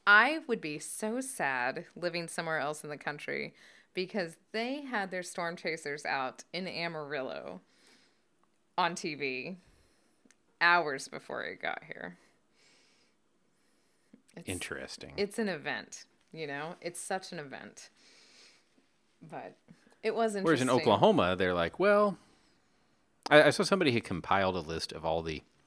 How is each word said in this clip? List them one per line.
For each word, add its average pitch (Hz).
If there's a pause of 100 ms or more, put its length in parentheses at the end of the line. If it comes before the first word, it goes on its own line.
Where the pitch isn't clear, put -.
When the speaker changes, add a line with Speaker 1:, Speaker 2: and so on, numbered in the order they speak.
Speaker 1:
I 233
would 226
be 156
so 220
sad 135 (100)
living 170
somewhere 160
else 147
in 151
the 147
country 143 (400)
because 180 (140)
they 247
had 214
their 185
storm 175
chasers 156
out 131 (100)
in 185
Amarillo 143 (1160)
on 175
T 160
V 139 (1000)
hours 165
before -
it -
got -
here. - (2250)
It's, -
Speaker 2:
Interesting. -
Speaker 1:
it's 202
an 220
event, 143 (280)
you 160
know? 143
It's 175
such 190
an 175
event. - (1300)
But 160 (460)
it 220
was 226
Speaker 2:
Whereas 165
in 127
Speaker 1:
interesting. -
Speaker 2:
Oklahoma, 107
they're 90
like, 85
well, 202 (1120)
I, 147
I 147
saw 180
somebody 170
had 117
compiled 95
a 90
list 80
of -
all 82
the 80 (240)